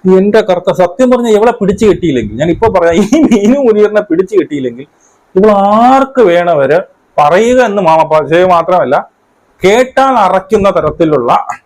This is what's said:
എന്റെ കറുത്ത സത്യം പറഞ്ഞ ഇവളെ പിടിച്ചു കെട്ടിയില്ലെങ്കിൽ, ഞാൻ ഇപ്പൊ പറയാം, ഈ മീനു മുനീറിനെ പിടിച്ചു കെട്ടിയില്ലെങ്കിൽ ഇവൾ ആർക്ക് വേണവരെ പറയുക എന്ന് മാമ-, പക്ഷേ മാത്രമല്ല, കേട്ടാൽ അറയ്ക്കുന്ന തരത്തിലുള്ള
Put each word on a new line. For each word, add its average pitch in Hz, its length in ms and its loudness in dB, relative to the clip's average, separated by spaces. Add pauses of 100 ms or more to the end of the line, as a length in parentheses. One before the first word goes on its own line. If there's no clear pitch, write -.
(180)
എന്റെ 208 240 2
കറുത്ത 180 300 -2
സത്യം 180 400 0
പറഞ്ഞ 240 160 0
ഇവളെ 220 240 2
പിടിച്ചു 202 340 -2
കെട്ടിയില്ലെങ്കിൽ, 131 500 -2
ഞാൻ 147 140 -2
ഇപ്പൊ 175 240 -2
പറയാം, 170 220 0
ഈ 214 260 -2
മീനു 233 380 2
മുനീറിനെ 208 420 0
പിടിച്ചു 190 340 -4
കെട്ടിയില്ലെങ്കിൽ 135 500 -4 (500)
ഇവൾ 208 160 2
ആർക്ക് 240 720 0
വേണവരെ 170 580 2 (380)
പറയുക 214 440 2
എന്ന് 202 200 -2
മാമ-, 160 260 2
പക്ഷേ 156 380 0
മാത്രമല്ല, 170 640 0 (560)
കേട്ടാൽ 254 500 0 (100)
അറയ്ക്കുന്ന 196 440 0
തരത്തിലുള്ള 151 760 -2 (200)